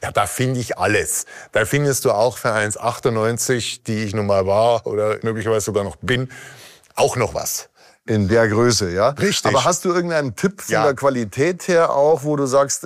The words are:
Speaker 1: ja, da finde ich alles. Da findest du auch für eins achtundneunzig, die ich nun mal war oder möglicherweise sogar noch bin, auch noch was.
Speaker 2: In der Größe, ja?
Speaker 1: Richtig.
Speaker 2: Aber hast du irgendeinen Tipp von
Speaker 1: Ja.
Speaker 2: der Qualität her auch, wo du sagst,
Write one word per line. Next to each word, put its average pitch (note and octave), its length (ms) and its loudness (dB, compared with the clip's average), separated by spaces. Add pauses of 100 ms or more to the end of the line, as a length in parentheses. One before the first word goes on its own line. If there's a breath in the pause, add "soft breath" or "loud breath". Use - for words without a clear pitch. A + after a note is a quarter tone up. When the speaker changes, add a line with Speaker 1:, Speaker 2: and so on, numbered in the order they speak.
Speaker 1:
ja, G2 100 -8
da G2+ 140 0
finde B2+ 340 -2
ich - 200 -6
alles. F#2+ 480 0 (240 loud breath)
Da G#2+ 140 2
findest C#3+ 400 0
du A#2+ 60 4
auch A2+ 280 2
für A#2 140 -2
eins G#2 220 0
achtundneunzig, A#2 1080 -2
die A2 200 -4
ich G2+ 120 -6
nun G#2 100 -2
mal G2 220 2
war A2 400 2
oder G#2+ 340 0
möglicherweise A2 440 -2
sogar G2+ 180 -2
noch F#2+ 140 -8
bin, B2+ 340 -4 (640 loud breath)
auch C#3 220 0
noch A2 180 -2
was. - 340 -8 (360 soft breath)
Speaker 2:
In G#2 220 2
der A2+ 220 4
Größe, G#2 420 2
ja? G#2 200 2
Speaker 1:
Richtig. F3 340 -2
Speaker 2:
Aber C3 180 2
hast E3+ 220 0
du F3+ 80 2
irgendeinen D#3+ 420 0
Tipp G3 280 -2
von A2+ 100 -6
Speaker 1:
Ja. A2 100 2
Speaker 2:
der C3+ 100 2
Qualität C3+ 760 -2
her E3 240 4
auch, C#3+ 320 2
wo D3+ 100 0
du C#3+ 100 0
sagst, C#3 400 2